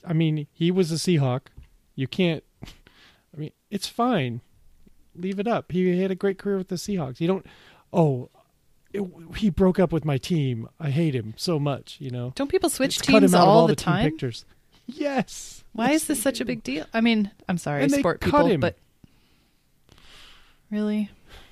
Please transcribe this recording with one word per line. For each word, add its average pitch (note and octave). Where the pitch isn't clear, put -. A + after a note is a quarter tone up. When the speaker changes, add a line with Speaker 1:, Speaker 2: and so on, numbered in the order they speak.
Speaker 1:
I F3
mean, D#3
he E3+
was F3+
a E3
Seahawk. C#3
You C3
can't, E3+
I -
mean, D3+
it's -
fine. D#3
Leave F#3+
it G3+
up. F3
He F3+
had F#3+
a F#3
great F#3+
career G3+
with F#3
the F3+
Seahawks. D#3+
You E3
don't, F#3+
oh, C#3+
it, G3+
he G#3+
broke F#3
up F3
with D#3
my C#3+
team. C3
I D3+
hate D3+
him A2
so E3
much, C#3+
you C3+
know? B2
Speaker 2:
Don't C#4
people F4+
switch C4+
Speaker 1:
Just -
cut C4+
him G#3
Speaker 2:
teams F#3
Speaker 1:
out F3
of F#3
Speaker 2:
all G3+
Speaker 1:
all E3
Speaker 2:
the C#3+
Speaker 1:
the -
team -
Speaker 2:
time? F3+
Speaker 1:
pictures. C3+
Yes. -
Speaker 2:
Why A3+
Speaker 1:
Yes, D#4
Speaker 2:
is -
this C#4+
Speaker 1:
they -
Speaker 2:
such C4
a -
Speaker 1:
do. A3+
Speaker 2:
big A#3+
deal? C#4+
I A3+
mean, A3
I'm F3+
sorry, D3
Speaker 1:
And C#4
they C#4
Speaker 2:
sport E3+
Speaker 1:
cut -
Speaker 2:
people, D4
Speaker 1:
him. F3+
Speaker 2:
but -
really? G#3+